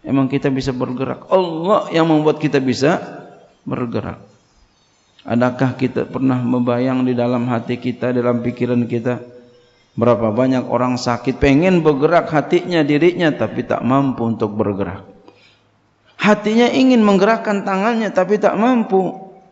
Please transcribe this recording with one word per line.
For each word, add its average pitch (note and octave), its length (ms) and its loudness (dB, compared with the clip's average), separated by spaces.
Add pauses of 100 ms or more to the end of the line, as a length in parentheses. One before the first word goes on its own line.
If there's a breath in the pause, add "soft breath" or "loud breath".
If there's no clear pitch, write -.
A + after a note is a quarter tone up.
Emang C3 320 -2
kita C#3 160 -2
bisa C3+ 240 -2
bergerak? B2+ 560 -6
Allah F3+ 640 0
yang E3 160 2
membuat D3+ 320 2
kita C#3 240 0
bisa C3 320 0 (720)
bergerak. A2+ 560 -6 (1000)
Adakah B2 520 0
kita B2 320 -4
pernah B2+ 320 -2
membayang B2 640 0
di B2+ 80 0
dalam A#2+ 360 -2
hati A#2 320 -4
kita, B2 320 -4
dalam A#2+ 320 0
pikiran A#2+ 440 -2
kita, A#2+ 360 -4 (720 soft breath)
berapa A#2 360 2
banyak B2+ 360 0
orang B2 320 0
sakit, B2 400 -4
pengen D#3+ 400 4
bergerak D#3 480 2
hatinya, D#3+ 560 0
dirinya, D#3 480 2
tapi A2 320 -4
tak - 200 -2
mampu B2+ 400 2
untuk A2+ 320 -2
bergerak? G2 480 -4 (1160 soft breath)
Hatinya G#3+ 480 2
ingin B3+ 360 4
menggerakkan G3+ 600 2
tangannya, G3+ 480 -2
tapi F#3 240 0
tak G3+ 200 2
mampu. G3+ 640 0 (320)